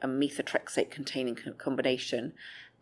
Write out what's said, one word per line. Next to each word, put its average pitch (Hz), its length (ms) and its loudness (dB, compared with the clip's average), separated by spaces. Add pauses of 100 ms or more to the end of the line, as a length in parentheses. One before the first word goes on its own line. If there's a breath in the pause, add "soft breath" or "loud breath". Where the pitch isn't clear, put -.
a 131 60 0
methotrexate-containing 135 1300 0
co-, - 180 -8
combination 127 800 0 (480 loud breath)